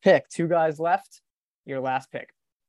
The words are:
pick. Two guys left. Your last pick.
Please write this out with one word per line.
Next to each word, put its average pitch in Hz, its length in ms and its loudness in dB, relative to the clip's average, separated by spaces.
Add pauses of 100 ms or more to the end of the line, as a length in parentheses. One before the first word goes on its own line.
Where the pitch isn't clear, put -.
pick. 170 280 4
Two 170 180 -4
guys 160 320 0
left. 175 420 -4 (440)
Your 135 140 -8
last 131 320 -6
pick. 117 220 -14 (360)